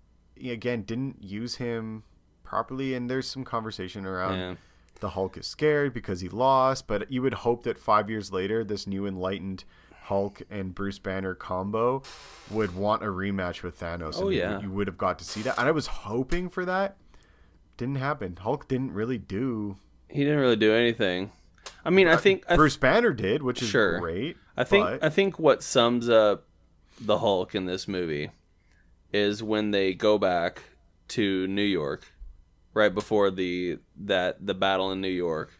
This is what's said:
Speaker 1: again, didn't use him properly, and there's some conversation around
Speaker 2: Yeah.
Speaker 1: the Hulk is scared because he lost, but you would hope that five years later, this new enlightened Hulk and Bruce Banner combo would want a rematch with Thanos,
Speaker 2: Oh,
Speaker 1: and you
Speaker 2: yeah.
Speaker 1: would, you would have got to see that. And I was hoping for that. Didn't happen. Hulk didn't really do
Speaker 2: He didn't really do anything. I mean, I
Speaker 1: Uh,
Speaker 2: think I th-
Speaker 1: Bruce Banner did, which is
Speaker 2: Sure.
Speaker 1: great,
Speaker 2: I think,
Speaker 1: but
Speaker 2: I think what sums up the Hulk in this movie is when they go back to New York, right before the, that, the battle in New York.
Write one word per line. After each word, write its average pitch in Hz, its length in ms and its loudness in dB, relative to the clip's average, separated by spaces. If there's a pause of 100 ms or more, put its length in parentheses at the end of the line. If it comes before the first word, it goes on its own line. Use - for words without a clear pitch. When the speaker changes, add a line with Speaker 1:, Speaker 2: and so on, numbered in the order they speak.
(440)
Speaker 1:
again, 120 380 -4
didn't 127 400 -6
use 104 340 -8
him 110 460 -6 (420)
properly, 131 500 -4
and 123 140 -6
there's 131 200 -4
some 131 160 -10
conversation 107 600 -6
around 92 320 -2
Speaker 2:
Yeah. 90 160 -6 (460)
Speaker 1:
the 101 100 -6
Hulk 95 260 -4
is - 100 -12
scared 147 460 0
because 104 280 -6
he 92 80 -6
lost, 131 580 2
but 104 240 -4
you 127 120 -2
would 127 120 0
hope 117 300 0
that 117 140 -4
five 104 300 2
years 104 240 -6
later, 101 320 -2
this 101 220 -6
new 98 200 -4
enlightened 95 580 -6 (400)
Hulk 101 440 -2
and 95 260 -8
Bruce 98 240 -6
Banner 95 360 -4
combo 110 680 -2 (480)
would 104 240 -2
want 104 280 0
a 104 40 -4
rematch 95 560 -4
with 87 160 -10
Thanos, 85 380 -8
Speaker 2:
Oh, 190 120 -2
Speaker 1:
and 190 60 0
you 127 60 0
Speaker 2:
yeah. 95 140 -2
Speaker 1:
would, 101 80 -8
you 101 80 -8
would 98 160 -2
have 95 100 -8
got 92 220 -2
to 85 60 -16
see 107 180 -8
that. 127 160 -2
And 123 100 2
I 156 40 2
was 156 160 -2
hoping 135 600 -4
for 180 160 -6
that. 190 320 -2 (800)
Didn't 135 200 -4
happen. 131 400 -4
Hulk 110 320 -4
didn't 127 240 -2
really 110 260 -2
do 104 580 -4 (320)
Speaker 2:
He 143 160 -2
didn't 147 160 2
really 123 160 6
do 107 160 6
anything. 110 580 2 (540)
I 165 60 0
mean, 185 180 8
I 160 60 8
Speaker 1:
Uh, - 20 4
Speaker 2:
think 196 300 4
I - 40 -2
th- 175 60 6
Speaker 1:
Bruce 151 220 6
Banner 196 340 4
did, 147 300 0
which 123 180 -2
is 120 80 -2
Speaker 2:
Sure. 101 320 4
Speaker 1:
great, 87 360 -4 (200)
Speaker 2:
I 123 80 0
think, 202 220 4
Speaker 1:
but 135 180 -4
Speaker 2:
I 156 60 4
think 196 280 2
what 151 240 6
sums 120 460 4
up 107 380 6 (520)
the 104 200 2
Hulk 92 360 0
in 95 120 -2
this 92 200 -4
movie 82 440 -4 (840)
is 104 300 0
when 107 280 0
they 98 220 2
go 107 260 4
back 90 440 0 (460)
to 95 380 0
New 98 160 -2
York, 87 480 -2 (640)
right 104 180 6
before 101 380 2
the, 90 480 -2 (180)
that, 90 480 0
the 98 100 -2
battle 95 380 0
in 95 100 -4
New 95 60 -2
York. 87 520 -2